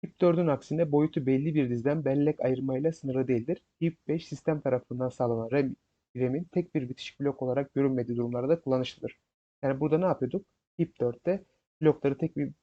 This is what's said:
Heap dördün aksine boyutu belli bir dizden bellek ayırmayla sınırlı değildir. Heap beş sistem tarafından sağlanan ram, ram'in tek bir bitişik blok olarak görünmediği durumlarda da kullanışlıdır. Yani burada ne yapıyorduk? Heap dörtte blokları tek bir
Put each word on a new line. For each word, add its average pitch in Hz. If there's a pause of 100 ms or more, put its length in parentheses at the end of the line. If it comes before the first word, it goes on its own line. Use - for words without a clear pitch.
Heap -
dördün 170
aksine 156
boyutu 147
belli 139
bir 135
dizden 139
bellek 143
ayırmayla 131
sınırlı 131
değildir. 127 (160)
Heap 165 (140)
beş 160
sistem 151
tarafından 127
sağlanan 113
ram, 135 (400)
ram'in 127
tek -
bir 127
bitişik -
blok 143
olarak 135
görünmediği 127
durumlarda 120
da 165
kullanışlıdır. - (440)
Yani 135
burada 151
ne 180
yapıyorduk? 165 (320)
Heap 165
dörtte 165 (360)
blokları 147
tek -
bir 143